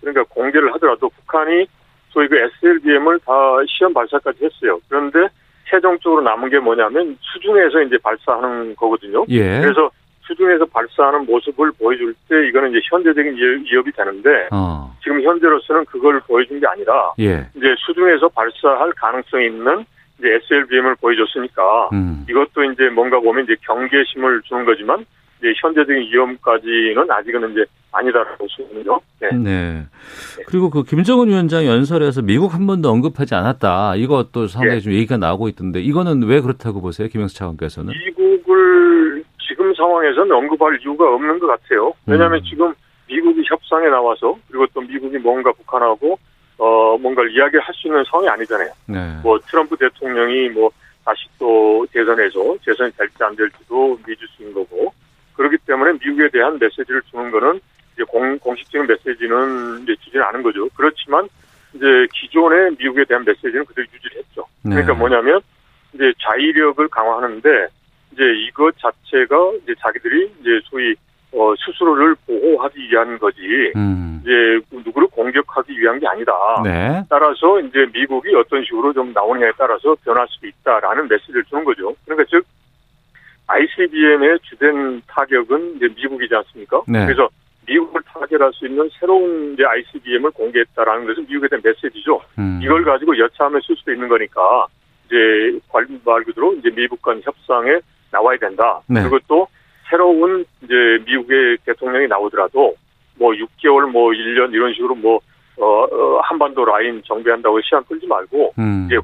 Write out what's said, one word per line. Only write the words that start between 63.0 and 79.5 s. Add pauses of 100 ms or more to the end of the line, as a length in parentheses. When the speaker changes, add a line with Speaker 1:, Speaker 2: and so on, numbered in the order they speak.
Speaker 1:
대한
메시지는
그대로
유지를
했죠. (180)
Speaker 2:
네.
Speaker 1:
그러니까
뭐냐면 (520)
이제
자위력을
강화하는데 (460)
이제 (240)
이것
자체가 (120)
이제
자기들이 (100)
이제
소위, (360)
어,
스스로를 (120)
보호하기 (100)
위한
거지, (340)
Speaker 2:
음.
Speaker 1:
이제 (100)
누구를
공격하기
위한
게
아니다. (300)
Speaker 2:
네.
Speaker 1:
따라서
이제
미국이
어떤
식으로
좀
나오느냐에